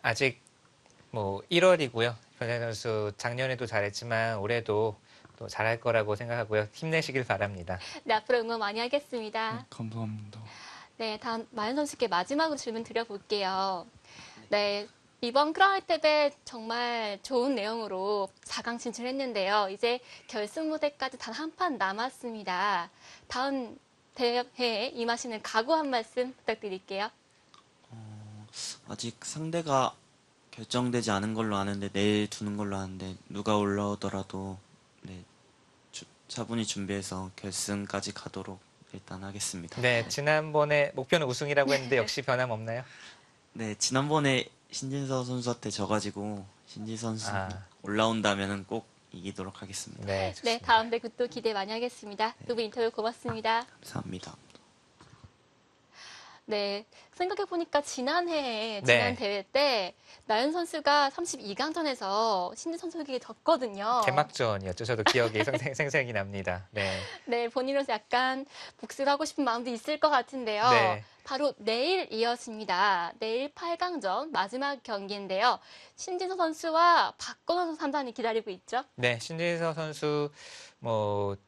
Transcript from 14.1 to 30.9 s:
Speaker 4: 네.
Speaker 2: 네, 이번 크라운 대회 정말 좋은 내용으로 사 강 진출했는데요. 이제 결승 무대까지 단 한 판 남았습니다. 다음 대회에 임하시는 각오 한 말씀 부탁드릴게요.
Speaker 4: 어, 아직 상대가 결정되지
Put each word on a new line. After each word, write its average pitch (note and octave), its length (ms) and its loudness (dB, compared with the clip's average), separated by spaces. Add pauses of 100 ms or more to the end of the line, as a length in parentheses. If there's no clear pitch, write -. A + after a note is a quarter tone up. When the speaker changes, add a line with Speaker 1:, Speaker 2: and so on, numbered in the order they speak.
Speaker 4:
네. - 0 -
Speaker 2:
네, G#3 400 2 (320)
이번 C4+ 320 2
크라운 F#4+ 340 6
대회 D4+ 460 4 (120)
정말 A3+ 760 -4
좋은 C4 320 2
내용으로 G3+ 760 -2 (160)
사 - 180 -8
강 A#3 160 -4
진출했는데요. A#3 920 0
이제 A#3+ 300 0 (260)
결승 A#3+ 440 -4
무대까지 D4 480 -4
단 - 160 -10
한 D#4 220 -6
판 D#4+ 220 0
남았습니다. G3 1120 -2 (380)
다음 C4 500 -4 (360)
대회에 A#3+ 800 0
임하시는 A#3 480 -2
각오 A3+ 320 2
한 D#4 160 2
말씀 B3 440 -2
부탁드릴게요. G3+ 760 -4 (800)
Speaker 4:
어, G#2+ 560 -16 (420)
아직 G#2+ 360 -8
상대가 D#3 720 0 (560)
결정되지 A#2+ 600 0